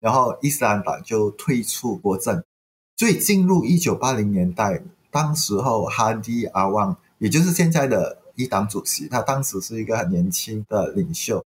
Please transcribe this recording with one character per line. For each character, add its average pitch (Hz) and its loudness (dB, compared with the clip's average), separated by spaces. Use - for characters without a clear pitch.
然 113 2
后 123 2
伊 143 0
斯 143 -2
兰 104 2
党 - -4
就 107 0
退 - -2
出 110 -4
国 92 0
阵。 180 -2
所 233 2
以 208 4
进 196 4
入 185 6
一 170 4
九 - 2
八 131 0
零 104 0
年 90 2
代， 95 0
当 151 0
时 104 -2
候 113 0
哈 110 0
迪 110 -4
阿 95 0
旺， 98 0
也 107 0
就 151 4
是 180 4
现 165 4
在 156 2
的 98 0
一 127 -2
党 104 0
主 104 -6
席， - -6
他 127 -2
当 135 -2
时 98 -6
是 113 -10
一 110 -4
个 113 -2
很 117 -2
年 90 0
轻 107 -6
的 101 0
领 95 -2
袖 - -4